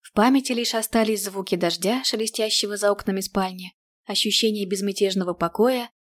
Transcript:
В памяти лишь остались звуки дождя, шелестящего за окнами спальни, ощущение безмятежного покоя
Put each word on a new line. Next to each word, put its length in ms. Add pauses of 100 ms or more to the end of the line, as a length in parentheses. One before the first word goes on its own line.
В 120
памяти 400
лишь 200
остались 520
звуки 280
дождя, 500
шелестящего 720
за 160
окнами 300
спальни, 540 (340)
ощущение 560
безмятежного 720
покоя 640